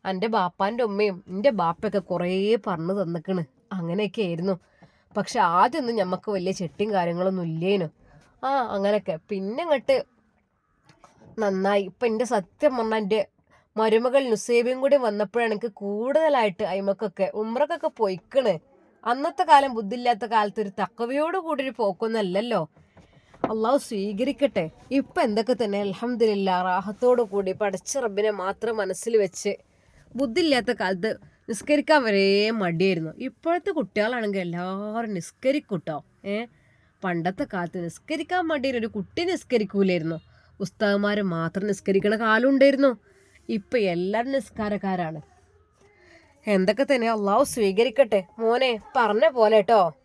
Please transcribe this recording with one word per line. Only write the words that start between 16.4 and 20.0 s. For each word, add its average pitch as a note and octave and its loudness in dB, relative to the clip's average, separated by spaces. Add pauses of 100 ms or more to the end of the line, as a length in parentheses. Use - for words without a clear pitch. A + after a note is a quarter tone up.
അയിമക്കൊക്കെ G3 -2 (160)
ഉംറക്കൊക്കെ D4 -2 (100)
പോയിക്കണ്. G3+ 0 (560)
അന്നത്തെ E4 -2
കാലം C#4 8
ബുദ്ധിയില്ലാത്ത A#3+ -2